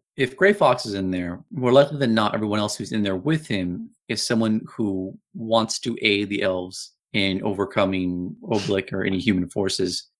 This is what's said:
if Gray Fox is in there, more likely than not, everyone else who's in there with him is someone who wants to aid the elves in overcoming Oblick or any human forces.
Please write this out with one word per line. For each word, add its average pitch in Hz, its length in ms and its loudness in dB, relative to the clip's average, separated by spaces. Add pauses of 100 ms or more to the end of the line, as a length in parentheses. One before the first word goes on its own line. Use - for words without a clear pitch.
(160)
if - 220 -2
Gray 196 160 6
Fox 143 320 2
is 107 80 -6
in 95 180 -2
there, 87 400 -4
more 123 220 2
likely 143 240 6
than 127 160 2
not, 107 200 2
everyone 107 260 0
else 104 180 -2
who's 107 160 -8
in 107 100 0
there 95 140 0
with 156 280 -2
him 92 440 -4 (180)
is - 180 -4
someone 113 360 2 (120)
who 98 400 -4 (200)
wants 110 460 0
to 117 220 -4
aid 101 280 2
the 98 140 -2
elves 92 500 -4 (180)
in 98 320 0 (300)
overcoming 90 680 0
Oblick 98 500 0
or 95 100 -2
any 95 160 0
human 90 300 2
forces. 95 600 -2 (100)